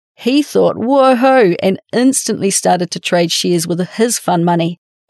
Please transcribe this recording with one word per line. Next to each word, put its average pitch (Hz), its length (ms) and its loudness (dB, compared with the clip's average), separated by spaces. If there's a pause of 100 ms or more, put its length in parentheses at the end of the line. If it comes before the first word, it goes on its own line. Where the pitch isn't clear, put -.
(140)
he 277 280 0
thought, - 340 0
"Whoa-ho," 262 840 2
and 190 180 -2 (140)
instantly 226 560 0
started 180 400 -2
to 180 100 -10
trade 175 320 -2
shares 175 340 -2
with 170 140 -4 (120)
his 226 260 -2
fund 175 260 -2
money 175 340 0 (320)